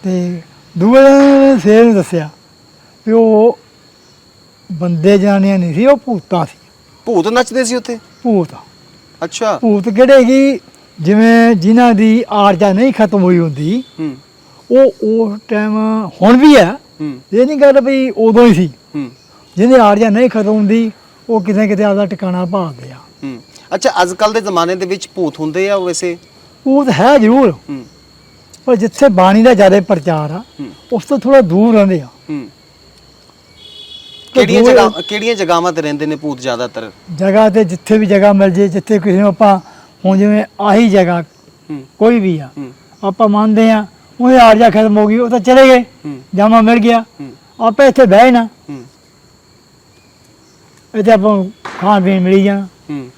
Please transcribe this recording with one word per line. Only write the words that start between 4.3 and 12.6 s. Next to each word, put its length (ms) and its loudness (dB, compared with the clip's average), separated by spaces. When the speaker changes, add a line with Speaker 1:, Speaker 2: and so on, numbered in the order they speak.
Speaker 1:
ਬੰਦੇ 460 0
ਜਨਾਨੀਆਂ 420 0
ਨਹੀਂ 140 -4
ਸੀ, 120 -2
ਉਹ 120 2
ਭੂਤਾਂ 480 -6
ਸੀ। 120 -20
Speaker 2:
ਭੂਤ 220 -2
ਨੱਚਦੇ 360 -2
ਸੀ 120 -6
ਉੱਥੇ? 240 -10
Speaker 1:
ਭੂਤ। 240 -2
Speaker 2:
ਅੱਛਾ। 380 -6
Speaker 1:
ਭੂਤ 280 -2
ਕਿਹੜੇ 360 4
ਸੀ? 340 0
ਜਿਵੇਂ 540 2
ਜਿਨ੍ਹਾਂ 380 2
ਦੀ 360 2
ਆਰਜਾ 440 0